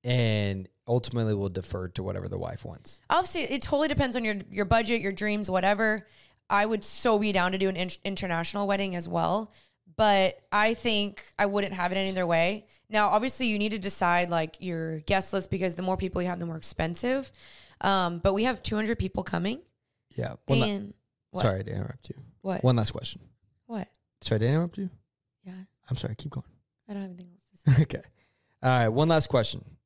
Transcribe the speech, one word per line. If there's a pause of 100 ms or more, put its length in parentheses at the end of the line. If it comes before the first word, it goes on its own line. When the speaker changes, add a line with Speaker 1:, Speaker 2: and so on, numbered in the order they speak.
Speaker 1:
and (200)
ultimately
will
defer
to
whatever
the
wife
wants. (100)
Speaker 2:
Obviously,
it
totally
depends
on
your, (160)
your
budget,
your
dreams,
whatever. (480)
I
would
so
be
down
to
do
an
in-, (140)
international
wedding
as
well. (460)
But (120)
I
think (160)
I
wouldn't
have
it
any
other
way. (240)
Now,
obviously,
you
need
to
decide,
like,
your
guest
list,
because
the
more
people
you
have,
the
more
expensive. (540)
Um,
but
we
have
two
hundred
people
coming. (560)
Speaker 1:
Yeah. (140)
One
la-
Speaker 2:
And (380)
what?
Speaker 1:
Sorry
to
interrupt
you. (260)
Speaker 2:
What?
Speaker 1:
One
last
question. (460)
Speaker 2:
What? (340)
Speaker 1:
Sorry
to
interrupt
you. (540)
Speaker 2:
Yeah. (360)
Speaker 1:
I'm
sorry.
Keep
going. (440)
Speaker 2:
I
don't
have
anything
else
to
say.
Speaker 1:
<laughs>
Okay. (640)
All
right.
One
last
question. (220)